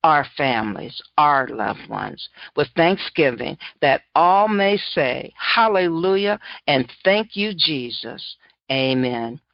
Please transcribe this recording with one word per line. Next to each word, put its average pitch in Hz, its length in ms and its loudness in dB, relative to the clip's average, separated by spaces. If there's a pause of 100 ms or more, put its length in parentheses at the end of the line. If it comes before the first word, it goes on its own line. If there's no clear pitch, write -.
our 151 220 4 (100)
families, 110 640 -4 (200)
our 143 280 4
loved 107 400 -6
ones, 104 420 -10 (260)
with 143 200 0
thanksgiving, 156 840 0 (200)
that 139 220 2 (140)
all 185 320 4
may 202 300 2
say, - 600 -4
"Hallelujah," 196 1000 2 (260)
and 131 260 0 (120)
"Thank 214 320 0
you, 208 180 -4
Jesus." 123 840 -6 (340)
Amen. 127 680 0 (140)